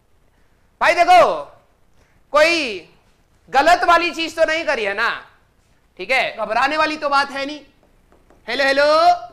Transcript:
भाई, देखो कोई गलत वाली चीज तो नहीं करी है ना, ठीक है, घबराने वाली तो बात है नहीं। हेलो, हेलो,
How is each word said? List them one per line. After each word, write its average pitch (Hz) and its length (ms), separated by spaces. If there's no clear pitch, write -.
भाई, 302 140
देखो 311 500
कोई 302 460
गलत 330 340
वाली 339 260
चीज 320 260
तो 330 80
नहीं 320 200
करी 262 200
है 196 100
ना, 220 140
ठीक 196 120
है, 220 260
घबराने 226 400
वाली 302 200
तो 302 120
बात 269 220
है 269 160
नहीं। 294 140
हेलो, 254 160
हेलो, 269 200